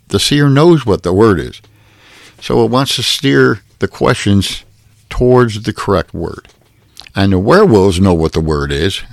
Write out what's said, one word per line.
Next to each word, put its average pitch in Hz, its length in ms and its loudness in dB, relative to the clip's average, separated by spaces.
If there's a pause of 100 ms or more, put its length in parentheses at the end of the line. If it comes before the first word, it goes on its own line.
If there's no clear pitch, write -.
The 98 100 -2
seer 143 300 2
knows 147 360 4
what 95 180 -2
the 87 100 -2
word 101 260 4
is. 62 220 -10 (800)
So 120 240 0
it 110 60 -2
wants 135 240 -2
to 123 80 -6
steer 131 580 0 (180)
the 98 80 -2
questions 104 760 -2 (460)
towards 123 540 0
the 107 100 -6
correct - 400 -4
word. - 340 -12 (680)
And 98 160 0
the 92 80 0
werewolves 104 600 2
know 95 140 2
what 80 200 -2
the 85 80 -2
word 73 300 -4
is. 82 300 -4 (120)